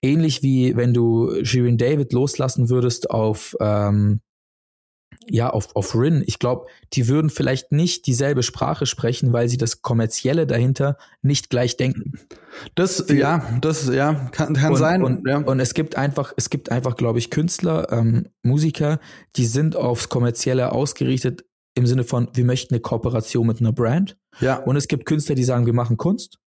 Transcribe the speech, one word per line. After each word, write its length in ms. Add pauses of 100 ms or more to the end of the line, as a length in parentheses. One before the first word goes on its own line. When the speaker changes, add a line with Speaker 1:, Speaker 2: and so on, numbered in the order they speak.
Speaker 1:
Ähnlich 380
wie 340
wenn 160
du 520
Shirin 340
David 340
loslassen 580
würdest 400
auf, 500
ähm, 600 (1080)
ja, 220
auf, 260
auf 180
Rin. 320
Ich 140
glaub, 280 (260)
die 120
würden 240
vielleicht 400
nicht 380
dieselbe 340
Sprache 440
sprechen, 460
weil 160
sie 80
das 240
Kommerzielle 680
dahinter 480 (260)
nicht 260
gleich 280
denken. 380 (600)
Speaker 2:
Das, 320
Speaker 1:
Für 80
Speaker 2:
ja, 460
das, 260
ja, 280 (180)
kann, 220
kann 180
Speaker 1:
und, 60
Speaker 2:
sein, 260
Speaker 1:
und, 240
Speaker 2:
ja. 100
Speaker 1:
und 220
es 140
gibt 220
einfach, 400
es 140
gibt 220
einfach, 240
glaub 200
ich, 140
Künstler, 640
ähm, 340 (160)
Musiker, 560 (380)
die 100
sind 300
aufs 320
Kommerzielle 640
ausgerichtet 720 (300)
im 120
Sinne 180
von, 300
wir 100
möchten 300
eine 60
Kooperation 680
mit 140
einer 120
Brand. 460 (220)
Speaker 2:
Ja. 160
Speaker 1:
Und 200
es 120
gibt 180
Künstler, 300
die 80
sagen, 220
wir 60
machen 260
Kunst. 400 (120)